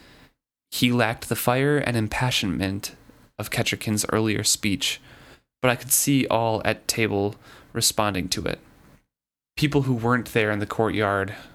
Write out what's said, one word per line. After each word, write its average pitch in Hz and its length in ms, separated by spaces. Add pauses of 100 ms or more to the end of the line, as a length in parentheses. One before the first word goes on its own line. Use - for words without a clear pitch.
(720)
he 123 200
lacked 120 380
the 117 80
fire 135 400
and 120 220
impassionment 101 960 (460)
of 107 120
Kettrickens 107 600
earlier 110 320
speech, - 600 (580)
but 127 100
I 120 60
could - 160
see 131 360
all 113 360
at - 240
table 101 460 (400)
responding 101 560
to - 160
it. - 120 (1000)
People 147 240
who 131 100
weren't 117 400
there 107 180
in 104 100
the 104 60
courtyard 101 680 (200)